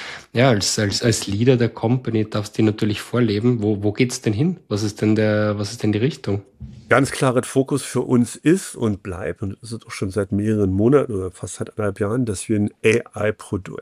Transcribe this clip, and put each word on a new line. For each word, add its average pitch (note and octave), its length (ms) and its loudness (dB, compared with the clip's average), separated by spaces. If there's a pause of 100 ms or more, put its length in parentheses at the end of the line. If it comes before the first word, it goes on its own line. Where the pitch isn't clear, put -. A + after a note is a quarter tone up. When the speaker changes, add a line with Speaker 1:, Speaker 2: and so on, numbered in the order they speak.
(320)
Speaker 1:
ja, B2 180 4
als, G#2 280 2
als, G2+ 240 0
als A2+ 240 2
Leader A#2 320 4
der A#2 120 2
Company A2+ 600 -2
darfst - 260 -6
die B2 60 0
natürlich G#2+ 400 0
vorleben. A2+ 640 0
Wo, G#2 180 0
wo G#2 120 0
geht's - 280 -2
denn A2+ 100 0
hin? D#3 260 0 (100)
Was G#2 160 -2
ist G#2 180 -4
denn G#2+ 140 4
der, G#2+ 420 2
was G#2 140 -6
ist A#2+ 100 -10
denn G#2+ 100 0
die G#2 60 0
Richtung? G#2 460 -2 (440)
Speaker 2:
Ganz B2+ 220 2
klarer B2+ 320 0
Fokus C3+ 400 -2
für - 200 -4
uns B2 340 2
ist - 400 0
und G#2 260 -2
bleibt, F2 400 -8
und G2 120 -6 (100)
ist A2+ 80 -14
es A2+ 120 -12
auch - 80 -18
schon G2 200 -6
seit G2 200 -2
mehreren G#2 400 2
Monaten A#2 440 4
oder F#2 160 -6
fast - 240 -12
seit - 160 -10
anderthalb G#2 280 -6
Jahren, A2+ 260 0
dass G2+ 220 -6
wir G#2+ 120 0
ein G#2 100 0 (160)
A-I-Produ-, G#2+ 960 -2